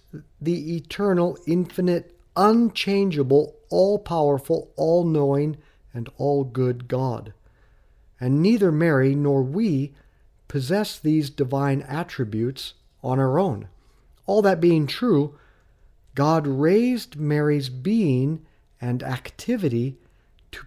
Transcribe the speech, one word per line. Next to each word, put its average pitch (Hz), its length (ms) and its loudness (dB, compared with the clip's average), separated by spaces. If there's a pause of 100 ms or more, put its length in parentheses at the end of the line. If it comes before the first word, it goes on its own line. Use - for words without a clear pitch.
(380)
the 165 380 -4
eternal, 175 680 0
infinite, 175 680 -2 (220)
unchangeable, 196 1200 2 (140)
all-powerful, 170 1040 0
all-knowing, 151 800 2 (380)
and 117 240 -10
all-good 127 680 -2
God. 117 440 -4 (880)
And 135 220 2
neither 202 280 4
Mary 147 440 2
nor 143 280 2
we 143 520 -2 (520)
possess 156 520 -4
these 151 320 0
divine 139 520 -2
attributes 131 920 -6 (280)
on 131 160 -2
our 135 200 2
own. 110 300 -2 (600)
All 208 140 4
that 185 180 2
being 160 280 4
true, 147 500 0 (760)
God 151 320 2
raised 202 680 0
Mary's 147 540 0
being 143 760 -2 (360)
and 123 240 -4
activity 131 920 -4 (520)
to - 160 -18